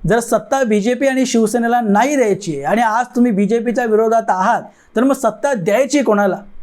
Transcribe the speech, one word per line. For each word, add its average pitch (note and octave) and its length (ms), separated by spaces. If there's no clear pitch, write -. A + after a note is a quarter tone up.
जर A3 120
सत्ता A#3+ 440
बीजेपी A#3+ 440
आणि C4 180
शिवसेनेला A#3 560
नाही A#3 340
द्यायची F#3+ 480
आणि G3+ 180
आज A#3 240
तुम्ही A#3+ 160
बीजेपीच्या A3+ 540
विरोधात A3+ 420
आहात, G3 340
तर A3+ 80
मग C4+ 100
सत्ता A3+ 400
द्यायची A#3+ 480
कोणाला? G3+ 360